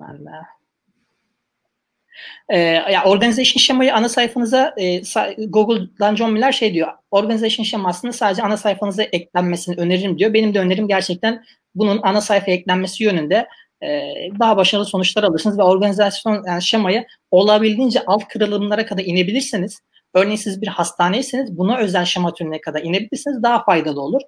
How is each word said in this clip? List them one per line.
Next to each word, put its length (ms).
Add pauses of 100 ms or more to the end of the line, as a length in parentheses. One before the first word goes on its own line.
ben 160
de. 40 (2250)
Ee, 80 (360)
ya 120
organization 540
şemayı 360
ana 140
sayfanıza, 680
e, 220
sa-, 500
Google'dan 680
John 180
Miller 180
şey 220
diyor, 140 (240)
"Organization 520
şemasının 480
sadece 320
ana 140
sayfanıza 460
eklenmesini 720
öneririm," 440
diyor. 140
Benim 200
de 60
önerim 280
gerçekten 560 (320)
bunun 280
ana 180
sayfaya 360
eklenmesi 460
yönünde, 440 (360)
e, 40 (520)
daha 180
başarılı 280
sonuçlar 380
alırsınız 360
ve 40
organizasyon, 840
yani 140
şemayı 440 (260)
olabildiğince 760
alt 200
kırılımlara 580
kadar 180
inebilirsiniz. 760 (340)
Örneğin 240
siz 240
bir 60
hastaneyseniz 880
buna 200
özel 280
şema 280
türüne 280
kadar 220
inebilirsiniz. 600
Daha 200
faydalı 380
olur. 260